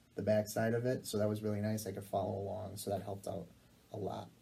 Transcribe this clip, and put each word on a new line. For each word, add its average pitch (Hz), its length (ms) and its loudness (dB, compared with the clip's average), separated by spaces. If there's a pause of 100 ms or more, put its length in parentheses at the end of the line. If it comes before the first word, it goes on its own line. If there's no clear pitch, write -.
(160)
the - 60 -2
back 107 260 6
side 113 260 2
of 120 120 2
it, 127 200 0
so 107 120 0
that 104 100 4
was 107 140 0
really 104 180 0
nice. 107 260 0
I 95 60 -4
could 101 120 -6
follow 98 340 0
along, 98 400 -4
so 104 120 -4
that 98 120 0
helped 98 260 -6
out 87 180 -4 (460)
a 104 60 -6
lot. 104 320 -6 (120)